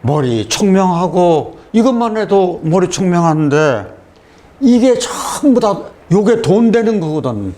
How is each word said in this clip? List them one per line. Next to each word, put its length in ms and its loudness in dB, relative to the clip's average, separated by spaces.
머리 460 -2
총명하고 1080 0
이것만 440 0
해도 460 0
머리 260 0
총명한데 1000 0
이게 380 4
전부 640 -2
다 180 -2
요게 320 2
돈 280 2
되는 300 0
거거든. 580 -6